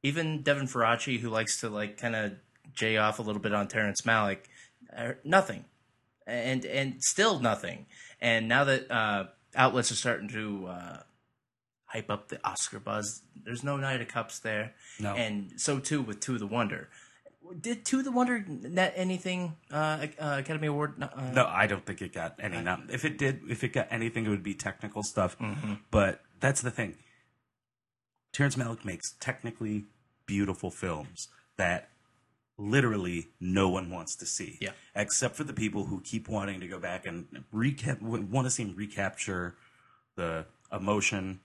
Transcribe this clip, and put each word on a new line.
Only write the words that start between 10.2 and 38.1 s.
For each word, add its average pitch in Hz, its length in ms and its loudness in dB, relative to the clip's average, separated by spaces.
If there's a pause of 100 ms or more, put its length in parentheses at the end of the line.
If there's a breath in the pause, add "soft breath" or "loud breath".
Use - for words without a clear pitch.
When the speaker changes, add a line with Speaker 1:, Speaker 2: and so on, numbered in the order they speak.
Speaker 1:
to, 104 400 -4
uh, 87 340 -12 (840)
hype 110 240 -6
up 104 180 -6
the - 180 -10
Oscar - 340 -4
buzz, 104 420 -4 (220)
there's 120 200 -6
no 143 120 0
Knight 135 240 -2
of 117 80 -8
Cups - 320 -4
there. 110 340 -2 (260 loud breath)
Speaker 2:
No. 101 140 -2
Speaker 1:
And 104 460 -2
so, 139 180 2
too, 139 240 0
with 104 180 -6
To 127 160 -2
the 104 100 -2
Wonder. 104 420 0 (720 loud breath)
Did 233 260 -4
To 262 160 2
the 269 100 -2
Wonder 247 340 4
net 175 500 2
anything, 180 600 0 (140)
uh, 151 320 2
ac-, 151 160 -6
uh, 147 200 0
Academy 151 280 -2
Award? 147 360 0
Uh, 131 300 -6
Speaker 2:
No, 127 140 6
I 95 220 4
don't 98 180 0
think 95 160 -6
it 87 100 -6
got 82 280 -4
any 92 180 -4
Speaker 1:
I 85 40 -2
Speaker 2:
nom-, 87 300 -2
if 127 120 -4
it 151 140 0
did, 139 300 2
if 120 160 -2
it 117 80 -2
got 123 180 2
anything, 113 360 -2
it - 20 2
would 101 140 2
be 98 120 -4
technical 101 500 -6
stuff. - 340 0
Speaker 1:
Mm-hmm. 104 360 -4 (160)
Speaker 2:
But 101 320 4 (180)
that's 135 200 2
the 123 120 -2
thing. - 240 -4 (1400 soft breath)
Terrence 139 240 4
Malick 117 280 -4
makes 90 360 -6
technically 110 640 -4 (420)
beautiful 95 440 -2
films - 580 -6 (280 soft breath)
that 90 320 0 (720)
literally 104 680 2 (120)
no 95 280 4
one 92 220 0
wants 85 260 -8
to 113 100 -10
see. - 340 -6
Speaker 1:
Yeah. 98 120 -4 (220 loud breath)
Speaker 2:
Except 104 420 2
for 151 80 -4
the 143 80 -8
people 104 340 0
who 95 140 -4
keep - 280 -6
wanting 98 320 -4
to 92 60 -8
go 92 140 -10
back 92 260 -6
and 73 460 -10
reca-, 139 480 0
w-, 110 240 -4